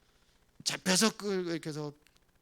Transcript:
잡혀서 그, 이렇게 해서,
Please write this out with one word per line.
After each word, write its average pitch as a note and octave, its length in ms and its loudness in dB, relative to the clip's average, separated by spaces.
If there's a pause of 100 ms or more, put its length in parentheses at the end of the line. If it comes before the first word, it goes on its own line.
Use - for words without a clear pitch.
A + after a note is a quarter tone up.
(640)
잡혀서 F#3 540 2
그, F#3 340 -2
이렇게 D#3+ 180 -4
해서, D3 240 -6 (480)